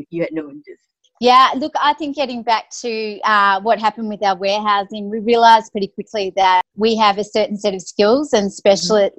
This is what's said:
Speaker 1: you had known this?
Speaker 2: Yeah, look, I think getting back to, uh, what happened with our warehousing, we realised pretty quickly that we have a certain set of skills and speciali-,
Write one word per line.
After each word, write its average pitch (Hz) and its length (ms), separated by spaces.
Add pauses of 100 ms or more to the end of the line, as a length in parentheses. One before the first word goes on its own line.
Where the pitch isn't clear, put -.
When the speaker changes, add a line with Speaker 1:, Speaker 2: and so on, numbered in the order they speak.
Speaker 1:
you 170 140
had - 80
known 151 340
this? - 140 (400)
Speaker 2:
Yeah, 247 380
look, 294 240
I 294 120
think 294 220
getting 247 280
back 220 260 (120)
to, 220 400
uh, 202 400
what 214 180
happened 220 280
with 208 160
our 196 140
warehousing, 202 720
we 220 100
realised 226 520
pretty 196 160
quickly 196 500
that 185 240 (140)
we 220 200
have 208 220
a 208 60
certain 208 340
set 202 160
of 185 80
skills 247 520
and 202 180
speciali-, 196 680